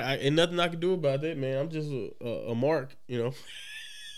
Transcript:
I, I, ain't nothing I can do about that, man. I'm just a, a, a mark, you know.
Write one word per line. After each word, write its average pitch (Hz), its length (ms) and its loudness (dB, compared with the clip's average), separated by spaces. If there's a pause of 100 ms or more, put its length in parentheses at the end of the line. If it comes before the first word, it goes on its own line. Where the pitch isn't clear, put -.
I, 131 100 2
I, - 40 0
ain't 143 180 4
nothing 170 260 4
I 175 80 4
can 170 100 -6
do 180 140 2
about 139 300 2
that, 160 140 -2
man. 131 200 0
I'm 156 120 0
just 156 220 -4
a, 120 200 -4 (100)
a, 104 300 -4
a 113 40 0
mark, 139 400 2 (120)
you 123 140 0
know. 123 120 0 (840)